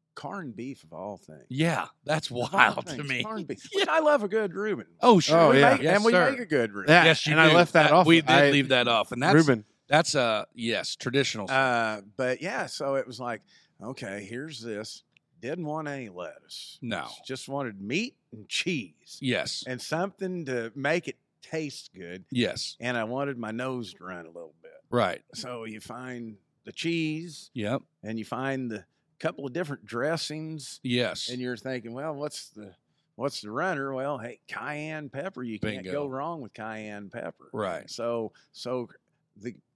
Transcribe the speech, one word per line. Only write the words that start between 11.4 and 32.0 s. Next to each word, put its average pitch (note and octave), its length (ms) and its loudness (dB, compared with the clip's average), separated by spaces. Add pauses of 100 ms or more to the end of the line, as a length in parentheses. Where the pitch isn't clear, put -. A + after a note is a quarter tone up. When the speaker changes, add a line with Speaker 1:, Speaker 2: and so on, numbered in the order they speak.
Speaker 1:
Uh, A#2+ 500 2 (160)
but B2+ 260 -2
yeah, G3+ 240 -6
so C#3 300 -4
it C3 100 -2
was A#2+ 140 -12
like, A#2+ 200 -6 (420)
okay, G#2 460 -10
here's C3 320 -12
this. A2 420 -10 (380)
Didn't D#3 260 -8
want D3+ 220 -6
any C3+ 200 -10
lettuce. - 760 -16
Speaker 2:
No. F2 260 -6 (180)
Speaker 1:
Just C3+ 220 -10
wanted C3 320 -6
meat D#3 340 -4 (180)
and G#2+ 160 -20
cheese. - 720 -6
Speaker 2:
Yes. A#2 460 -2
Speaker 1:
And B2+ 160 -8
something F#3 600 -4
to B2 320 -4
make D3+ 320 -2
it C3+ 80 -10 (260)
taste - 500 -10
good. F2+ 380 -14
Speaker 2:
Yes. A2+ 480 -2
Speaker 1:
And B2 180 -4
I A2+ 80 -2
wanted C3 340 -6
my A2 120 -8
nose B2 440 -8
to F2 100 -20
run F2+ 220 -12
a - 20 -20
little E2 340 -18
bit. D#2+ 80 -20 (180)
Speaker 2:
Right. G#2+ 320 0 (140)
Speaker 1:
So B2 300 -10
you A2 160 -12
find A#2+ 560 -12 (280)
the A#2 60 -16
cheese. E3 840 -6
Speaker 2:
Yep. A2 280 -4 (220)
Speaker 1:
And A2 160 -6
you G#2+ 40 -8
find C3 460 -6
the G#2+ 140 -10 (340)
couple D#3 260 -6
of C3 80 -8
different C#3+ 320 -6
dressings. D#3 1000 -6
Speaker 2:
Yes. A#2+ 440 -2
Speaker 1:
And B2+ 120 -8
you're B2+ 160 -6
thinking, A#2 360 -10
"Well, D3 220 -8